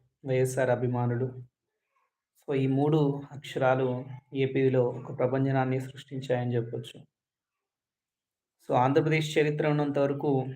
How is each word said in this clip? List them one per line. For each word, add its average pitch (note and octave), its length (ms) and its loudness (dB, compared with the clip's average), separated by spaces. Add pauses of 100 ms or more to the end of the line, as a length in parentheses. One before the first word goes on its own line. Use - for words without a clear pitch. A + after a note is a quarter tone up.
(240)
వైఎస్ఆర్ C3 480 0
అభిమానులు. A#2+ 540 -2 (1120)
So, - 160 -10
ఈ C3+ 140 0
మూడు C#3+ 320 4 (320)
అక్షరాలు C3 560 0 (480)
ఏపీలో C3+ 460 2 (120)
ఒక B2+ 220 -12
ప్రభంజనాన్ని C3 640 0
సృష్టించాయని B2 720 -4
చెప్పొచ్చు. A#2 440 -6 (1700)
So, - 40 0
ఆంధ్రప్రదేశ్ D3+ 580 4
చరిత్ర D3+ 380 2
ఉన్నంత D3 300 0
వరకు C#3 320 0 (240)